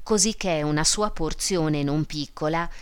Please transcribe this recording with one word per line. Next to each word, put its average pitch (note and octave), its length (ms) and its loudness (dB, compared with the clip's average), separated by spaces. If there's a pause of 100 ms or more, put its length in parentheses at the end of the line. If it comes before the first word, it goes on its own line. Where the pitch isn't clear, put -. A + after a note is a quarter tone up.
così G#3+ 320 2
che E3 280 0
una D3+ 200 2
sua G#3 280 2
porzione D#3 720 0
non D3 240 0
piccola D#3 640 -2 (140)